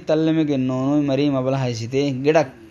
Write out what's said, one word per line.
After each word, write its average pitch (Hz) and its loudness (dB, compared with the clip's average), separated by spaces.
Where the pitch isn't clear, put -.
talleme 160 2
gennoonui 131 0
marii 139 0
mabla 131 0
haysite. 127 -2
Gidak 147 2